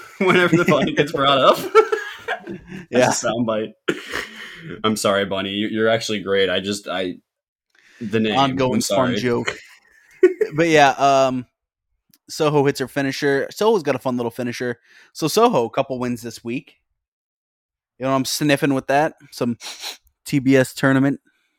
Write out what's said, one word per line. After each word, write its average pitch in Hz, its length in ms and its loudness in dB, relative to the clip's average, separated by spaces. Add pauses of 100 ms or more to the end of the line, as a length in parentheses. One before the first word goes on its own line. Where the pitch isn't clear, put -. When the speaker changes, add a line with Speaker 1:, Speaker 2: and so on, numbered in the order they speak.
Speaker 1:
<laughs> - 140 -20
whenever 180 360 4
the 175 100 2
Bunny 151 280 2
gets 147 180 0
brought 139 280 2
up. 165 180 6
<laughs> 392 140 -8 (760)
Speaker 2:
Yeah. 185 520 -6
Speaker 1:
That's 120 240 2
a 117 40 -4
soundbite. 110 460 -4 (1120)
I'm 110 120 0
sorry, 101 300 0
Bunny. 95 260 -4
You, 104 160 -2
you're 110 200 0
actually 110 340 0
great. 98 280 2
I 92 100 0
just, 101 280 -6
I, 90 280 -6 (880)
the 110 180 -2
name. 107 180 0
Speaker 2:
Ongoing 131 380 0
Speaker 1:
I'm - 60 0
Speaker 2:
fun - 0 -
Speaker 1:
sorry. 123 360 -2
Speaker 2:
joke. 120 380 -2 (560)
Speaker 1:
<laughs> - 440 0
Speaker 2:
But 165 120 2
yeah, 147 240 6
um, 135 540 2 (800)
Soho 147 380 0
hits 139 140 0
her 127 80 -4
finisher. 139 640 -2
Soho's 208 320 0
got 139 120 0
a - 40 -6
fun 123 180 -4
little 117 140 -4
finisher. 120 480 -6 (340)
So 160 140 -4
Soho, 202 380 2
a 113 40 -6
couple 131 300 -4
wins 123 220 -4
this 117 220 -12
week. 120 320 -8 (1200)
You 123 80 -8
know, 135 80 0
I'm 135 120 0
sniffing 147 480 0
with 131 140 -2
that. 147 260 2 (180)
Some 120 260 -4 (680)
T 147 140 -2
B 131 160 4
S 131 180 4
tournament. 135 460 2 (400)